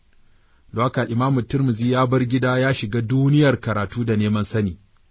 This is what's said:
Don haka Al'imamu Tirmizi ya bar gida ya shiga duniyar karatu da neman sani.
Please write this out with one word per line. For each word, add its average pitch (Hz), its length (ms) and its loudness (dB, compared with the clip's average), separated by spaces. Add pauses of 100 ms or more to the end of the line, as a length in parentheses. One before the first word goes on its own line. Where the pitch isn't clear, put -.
(720)
Don 110 100 -2
haka 131 180 -2
Al'imamu 123 400 0
Tirmizi 123 500 0
ya 127 160 2
bar 127 180 0
gida 127 340 0
ya 131 140 2
shiga 117 280 -4
duniyar 135 580 4
karatu 104 460 -4
da 113 100 0
neman 107 280 0
sani. 101 340 -2 (340)